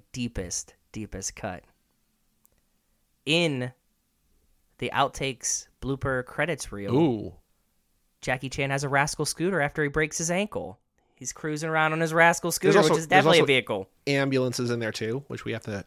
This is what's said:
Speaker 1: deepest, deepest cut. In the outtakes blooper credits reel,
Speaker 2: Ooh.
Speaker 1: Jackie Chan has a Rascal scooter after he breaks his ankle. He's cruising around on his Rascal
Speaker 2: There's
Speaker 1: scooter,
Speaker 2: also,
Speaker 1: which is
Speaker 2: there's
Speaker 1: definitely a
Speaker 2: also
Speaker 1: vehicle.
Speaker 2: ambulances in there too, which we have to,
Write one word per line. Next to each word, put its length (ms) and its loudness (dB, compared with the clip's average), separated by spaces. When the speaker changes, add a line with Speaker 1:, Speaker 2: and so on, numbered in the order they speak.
Speaker 1:
deepest, 600 -6
deepest 440 -10
cut. 280 -10
In 460 0
the 140 -4
outtakes 760 -4
blooper 440 -4
credits 460 -6
reel, 240 -4
Speaker 2:
Ooh. 380 0
Speaker 1:
Jackie 280 -4
Chan 220 -4
has 120 -2
a 60 -6
Rascal 360 0
scooter 360 -2
after 220 -2
he 60 0
breaks 280 -2
his 140 -4
ankle. 480 -6
He's 180 -12
cruising 360 -6
around 240 2
on 60 0
his 140 0
Rascal 360 6
Speaker 2:
There's 60 0
Speaker 1:
scooter, 240 4
Speaker 2:
also, 120 6
Speaker 1:
which 80 4
is 80 -6
Speaker 2:
there's 120 6
Speaker 1:
definitely 200 8
a 20 8
Speaker 2:
also 60 4
Speaker 1:
vehicle. 420 0
Speaker 2:
ambulances 640 2
in 80 -2
there 140 -4
too, 340 -4
which 180 -10
we 60 -4
have 120 -8
to, 240 -8